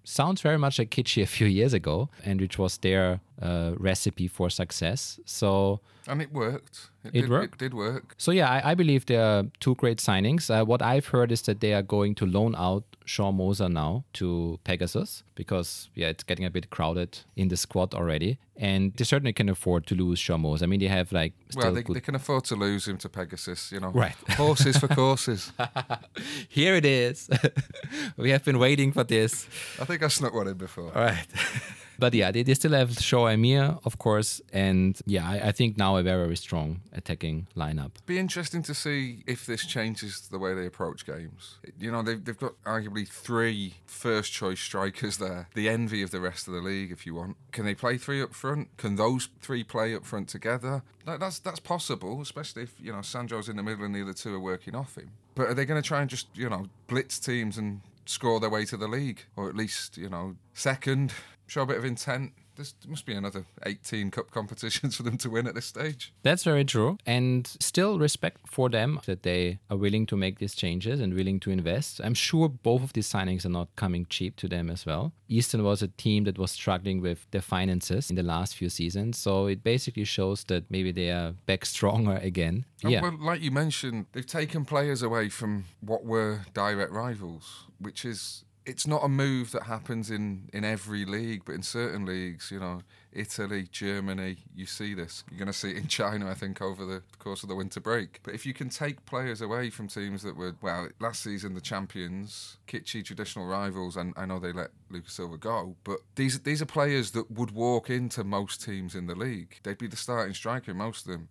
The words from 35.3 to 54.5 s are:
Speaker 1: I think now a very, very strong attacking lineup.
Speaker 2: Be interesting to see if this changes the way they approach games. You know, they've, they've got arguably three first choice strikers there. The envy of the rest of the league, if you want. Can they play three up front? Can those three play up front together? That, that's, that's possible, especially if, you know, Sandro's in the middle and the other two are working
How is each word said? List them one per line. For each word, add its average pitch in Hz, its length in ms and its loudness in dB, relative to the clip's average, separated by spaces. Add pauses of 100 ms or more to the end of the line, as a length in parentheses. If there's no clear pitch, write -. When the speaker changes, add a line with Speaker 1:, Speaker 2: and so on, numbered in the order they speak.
Speaker 1:
I - 20 6
think 110 260 2
now 98 200 4
a 90 40 4
very, 92 220 4
very 85 120 2
strong 82 460 -2 (120)
attacking 82 520 -4 (100)
lineup. 76 360 -4 (160)
Speaker 2:
Be 180 100 0
interesting 175 460 -2
to 147 100 -6
see 135 540 -4
if 123 180 -4
this 117 220 -4
changes 110 640 -4
the 95 80 -6
way 92 160 0
they 90 100 -4
approach 87 400 -6
games. - 540 -12 (200)
You 113 120 -6
know, 117 100 0
they've, 110 240 -4
they've 113 140 -8
got 131 140 -6 (100)
arguably 107 440 -4
three 113 680 0 (100)
first 110 480 -2
choice 92 260 -2
strikers 98 600 -2
there. 90 340 -6
The 107 160 2
envy 110 320 0
of 95 80 -2
the 95 100 -6
rest 90 280 -4
of 92 80 -6
the 87 60 -4
league, 98 300 -4
if 82 140 -12
you 82 80 -8
want. 87 240 -8 (140)
Can 110 140 -4
they 101 100 0
play 123 240 0
three 139 240 -4
up - 100 -6
front? 143 440 -6
Can 101 180 -2
those 117 340 2 (100)
three 120 240 -6
play 113 300 -2
up - 100 -8
front 98 240 -8
together? 123 540 -4 (240)
That, 160 140 -8
that's, 185 180 -6
that's 165 220 -8
possible, 131 600 -4
especially 143 440 -10
if, 120 160 -12
you 107 120 -10
know, 101 120 -8
Sandro's 117 440 -6
in 107 100 -6
the 101 60 -4
middle 104 220 -4
and 101 80 -2
the 101 80 -2
other 98 120 -6
two 104 200 -8
are 95 60 -4
working 92 340 -4